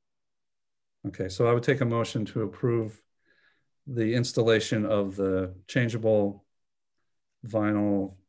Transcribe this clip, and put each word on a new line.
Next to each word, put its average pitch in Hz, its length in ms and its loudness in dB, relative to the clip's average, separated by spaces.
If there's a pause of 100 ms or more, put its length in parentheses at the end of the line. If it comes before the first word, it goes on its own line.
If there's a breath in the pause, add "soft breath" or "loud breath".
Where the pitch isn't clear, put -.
(1040)
Okay, 95 220 -6
so 117 200 0
I 120 60 4
would 117 100 0
take 135 180 2
a 127 40 2
motion 117 420 -2
to 113 160 -4
approve 113 580 -2 (840)
the 117 260 0
installation 113 720 2
of 98 320 0
the 95 360 0 (140)
changeable 110 760 0 (1000)
vinyl 104 720 0 (140)